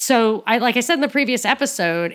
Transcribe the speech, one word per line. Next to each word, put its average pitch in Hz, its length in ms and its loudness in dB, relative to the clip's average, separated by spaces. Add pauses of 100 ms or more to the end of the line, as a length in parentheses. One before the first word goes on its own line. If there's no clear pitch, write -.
So 220 460 2
I, 226 120 2
like 233 180 0
I 247 40 2
said 339 140 0
in 269 60 0
the 285 80 2
previous 254 360 0
episode, 170 720 -2